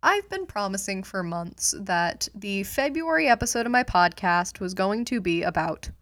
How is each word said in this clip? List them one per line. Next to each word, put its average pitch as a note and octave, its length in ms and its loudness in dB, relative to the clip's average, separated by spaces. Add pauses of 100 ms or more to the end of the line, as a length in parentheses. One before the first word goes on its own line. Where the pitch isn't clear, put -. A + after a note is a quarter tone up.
I've G4+ 260 2
been F#4+ 180 -6
promising G3 580 -4
for F#3+ 180 -6
months E3+ 560 -2
that F3 560 0
the G3 300 -4
February D#4 640 0
episode A#3 380 2
of A#3+ 60 0
my B3 120 4
podcast F3 760 2
was F#3 160 -6
going G3+ 300 0
to A#3+ 160 -2
be E3+ 240 0
about D#3+ 440 -2 (140)